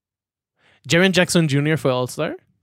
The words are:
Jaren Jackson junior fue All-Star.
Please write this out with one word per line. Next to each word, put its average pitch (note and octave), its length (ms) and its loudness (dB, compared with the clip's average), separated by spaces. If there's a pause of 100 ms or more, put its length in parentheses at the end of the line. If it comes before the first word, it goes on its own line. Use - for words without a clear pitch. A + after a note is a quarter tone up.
(920)
Jaren F#3 240 4
Jackson E3+ 360 2
junior C#3+ 280 0
fue C3+ 140 -2
All-Star. D3 460 -6 (260)